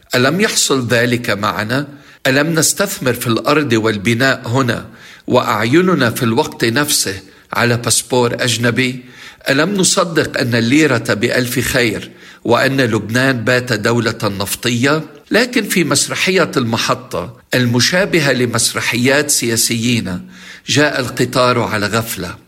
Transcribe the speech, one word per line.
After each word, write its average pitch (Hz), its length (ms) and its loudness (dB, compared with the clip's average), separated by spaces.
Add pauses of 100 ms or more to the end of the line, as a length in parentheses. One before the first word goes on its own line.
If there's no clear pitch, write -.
(140)
"ألم 135 260 2
يحصل 135 480 0
ذلك 120 420 2
معنا؟ 107 580 -2 (380)
ألم 147 280 2
نستثمر 156 580 0
في - 140 -4
الأرض 135 460 0
والبناء 113 760 0
هنا 117 380 -2 (400)
وأعيننا 123 840 2
في - 120 -4
الوقت 123 420 0
نفسه 113 560 0 (320)
على 120 240 2
باسبور 120 580 0
أجنبي؟ 123 720 -2 (440)
ألم 156 260 2
نصدق 170 680 0
أن 123 140 -2
الليرة 120 600 2
بألف 120 440 -2
خير 117 520 -2 (340)
وأن 131 360 2
لبنان 117 640 0
بات 123 280 0
دولة 113 500 0
نفطية؟" 120 800 -2 (280)
لكن 240 320 0
في 190 220 0
مسرحية 147 720 0
المحطة 120 800 -4 (180)
المشابهة 139 800 2
لمسرحيات 123 960 0
سياسيين، 113 960 -2 (400)
جاء 139 320 2
القطار 123 600 0
على 104 240 -2
غفلة، 92 480 -4 (140)